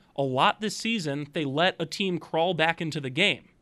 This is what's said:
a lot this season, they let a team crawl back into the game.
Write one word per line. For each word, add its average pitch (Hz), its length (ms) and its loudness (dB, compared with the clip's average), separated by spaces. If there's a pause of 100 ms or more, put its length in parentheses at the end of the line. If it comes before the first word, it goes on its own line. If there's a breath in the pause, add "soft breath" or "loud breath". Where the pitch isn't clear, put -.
(160 soft breath)
a 139 60 0
lot 139 380 2
this 208 160 -4
season, 151 560 -2
they 160 120 -2
let 156 340 2
a 165 80 -2
team 185 320 -2
crawl 165 360 0
back 160 260 2
into 156 200 -4
the 135 100 -6
game. 151 380 0 (140)